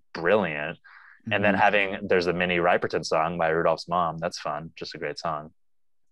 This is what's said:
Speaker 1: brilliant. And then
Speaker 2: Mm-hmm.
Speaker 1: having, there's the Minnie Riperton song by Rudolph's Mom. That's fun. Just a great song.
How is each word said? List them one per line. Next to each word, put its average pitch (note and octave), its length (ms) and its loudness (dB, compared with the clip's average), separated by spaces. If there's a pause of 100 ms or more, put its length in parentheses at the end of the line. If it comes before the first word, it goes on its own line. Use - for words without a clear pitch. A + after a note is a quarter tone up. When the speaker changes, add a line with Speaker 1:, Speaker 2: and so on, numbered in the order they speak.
(120)
Speaker 1:
brilliant. E2+ 640 0 (540)
And G2+ 140 0
then G#2 100 4
Speaker 2:
Mm-hmm. G#2 80 2
Speaker 1:
having, G2+ 360 2 (100)
there's F2+ 160 4
the F2 80 2
Minnie F2+ 260 0
Riperton F2 460 2
song E2+ 340 0
by E2 120 2
Rudolph's E2 380 0
Mom. E2+ 300 -2
That's E2+ 220 -6
fun. D#2+ 340 -8
Just - 200 -12
a D#2+ 40 -12
great D2+ 200 -8
song. D#2 320 -6 (600)